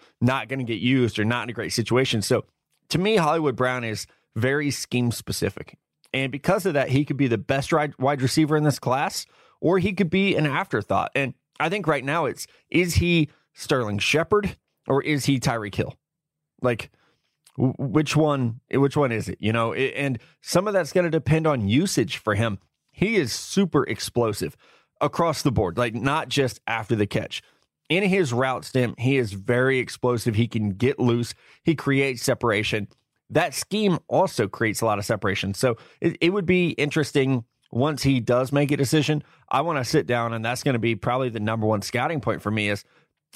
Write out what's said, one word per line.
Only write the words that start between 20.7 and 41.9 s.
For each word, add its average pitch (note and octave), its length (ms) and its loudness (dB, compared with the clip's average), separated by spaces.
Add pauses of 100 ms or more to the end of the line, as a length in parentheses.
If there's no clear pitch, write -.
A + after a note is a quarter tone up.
that's F3 180 0
gonna F3 200 2
depend D#3+ 360 2
on A#2+ 220 0
usage C3 480 2
for G#2+ 180 -2
him. G#2+ 240 -2 (320)
He A3 240 0
is D3 160 0
super E3 520 0
explosive G#2+ 760 -4 (420)
across D#3+ 440 -2
the C#3+ 80 2
board, G2 260 0
like, A#2+ 160 0
not C3 340 -2
just C3 400 0
after A2+ 280 -2
the G#2 120 2
catch. - 340 -6 (480)
In F3 140 2
his F3+ 300 2
route B2+ 320 0
stem, B2 320 0
he C3 200 2
is A2 160 0
very B2 460 2
explosive. A#2+ 560 -2
He A2+ 120 4
can G#2+ 240 -2
get A#2+ 280 0
loose. A#2+ 340 0 (300)
He E3 120 2
creates C3+ 480 0
separation. A2 640 0 (420)
That D3 240 0
scheme G3 540 0
also C#3+ 400 2
creates A2 340 -2
a A#2 40 0
lot G#2+ 120 2
of G2 80 -6
separation. G2+ 480 -2
So A#2+ 240 0 (220)
it, F3 220 -2
it E3+ 100 4
would G3 140 -2
be F3+ 260 2
interesting C3+ 720 0 (260)
once C#3 320 0
he C3+ 160 4
does B2 320 2
make C#3+ 200 2
a D3 60 0
decision. D3 460 2 (240)
I C3+ 140 0
wanna D3+ 240 -2
sit D3 200 2
down, A#2 280 0
and A2+ 100 -6
that's A#2+ 200 -4
gonna B2+ 160 2
be A2+ 160 0
probably B2+ 340 -2
the A2+ 100 -6
number A2 260 -2
one G#2+ 160 2
scouting C#3+ 380 -2